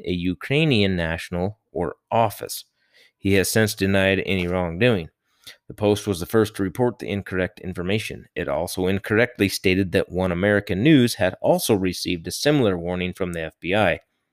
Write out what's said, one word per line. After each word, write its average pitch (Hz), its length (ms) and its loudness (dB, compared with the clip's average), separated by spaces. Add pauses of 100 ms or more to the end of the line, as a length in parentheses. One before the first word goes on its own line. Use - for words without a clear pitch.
a 90 60 -4
Ukrainian 98 840 0
national 87 640 -4 (120)
or 82 260 -6 (140)
office. - 540 -2 (540)
He 98 160 2
has 92 160 4
since 110 240 2
denied 95 500 2
any 92 220 -2
wrongdoing. 90 640 0 (580)
The - 60 -18
Post 104 320 0
was 95 140 -2
the 87 60 -6
first 110 300 0
to 101 60 -4
report 107 360 -2
the - 120 -10
incorrect 95 500 -4
information. 90 760 -6
It 76 140 -6
also 85 380 -2
incorrectly 104 640 0
stated 95 440 0
that 95 180 0
One 90 220 -2
American 98 500 2
News 131 320 4
had 92 280 0
also 160 320 2
received 90 520 -2
a 90 40 -6
similar 123 480 2
warning 90 340 -4
from 90 220 -6
the 82 80 -6
F 80 180 -10
B 85 140 -2
I. 92 260 2 (320)